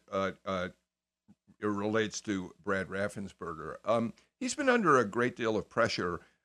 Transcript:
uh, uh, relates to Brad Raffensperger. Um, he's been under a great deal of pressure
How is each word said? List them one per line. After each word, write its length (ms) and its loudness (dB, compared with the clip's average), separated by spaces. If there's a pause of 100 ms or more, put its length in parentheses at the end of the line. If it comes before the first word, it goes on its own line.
(120)
uh, 200 0 (120)
uh, 240 -4 (920)
relates 640 0
to 300 -4 (100)
Brad 260 -2
Raffensperger. 960 -6
Um, 280 2 (260)
he's 160 -4
been 140 -2
under 300 6
a 60 4
great 320 -2
deal 200 0
of 120 -4
pressure 520 0 (240)